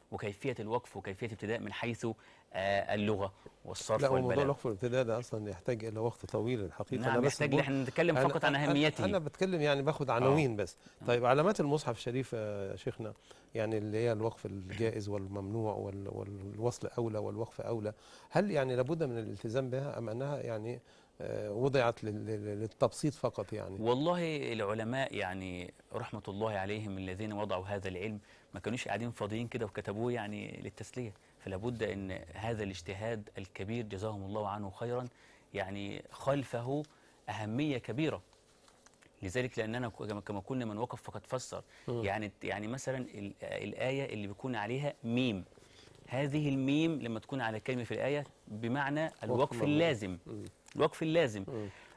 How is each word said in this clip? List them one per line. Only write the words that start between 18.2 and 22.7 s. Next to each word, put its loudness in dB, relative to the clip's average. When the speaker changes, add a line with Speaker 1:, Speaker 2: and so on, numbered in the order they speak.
Speaker 2:
هل 4
يعني 2
لابد 2
من -2
الالتزام -2
بها -2
أم -4
أنها -4
يعني، -4
آه، -4
وضعت 4
لل-، -2
لل-، -4
للتبسيط 2